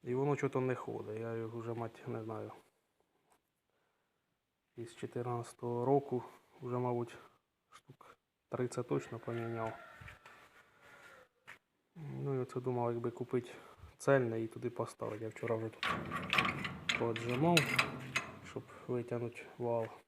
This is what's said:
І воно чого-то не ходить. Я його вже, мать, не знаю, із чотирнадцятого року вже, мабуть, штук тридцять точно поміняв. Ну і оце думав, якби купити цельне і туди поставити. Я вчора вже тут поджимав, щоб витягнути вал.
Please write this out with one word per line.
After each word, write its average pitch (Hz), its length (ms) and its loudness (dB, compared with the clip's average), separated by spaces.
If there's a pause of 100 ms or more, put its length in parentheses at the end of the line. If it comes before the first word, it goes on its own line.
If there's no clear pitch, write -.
І 123 120 0
воно 139 220 4
чого-то 135 240 2
не 127 140 4
ходить. 110 460 -4
Я 113 140 -2
його 113 240 -4
вже, 117 160 -2
мать, 113 320 -6
не 117 160 -2
знаю, 110 300 -6 (2250)
із 117 200 -10
чотирнадцятого 120 880 -2
року 135 400 4 (360)
вже, 123 180 -2
мабуть, 123 380 0 (540)
штук - 460 -20 (320)
тридцять 120 400 -2
точно 135 300 0
поміняв. 117 540 -2 (2250)
Ну 139 380 -2
і 131 40 2
оце 127 220 -2
думав, 123 320 2
якби 117 180 0
купити 120 400 0 (480)
цельне 120 440 6
і 110 60 -2
туди 120 220 -4
поставити. 113 540 -4
Я 110 60 -4
вчора 117 260 0
вже 110 120 0
тут - 200 -4 (1080)
поджимав, 120 600 6 (920)
щоб 120 120 -6 (240)
витягнути 120 600 -2 (120)
вал. 117 300 2 (200)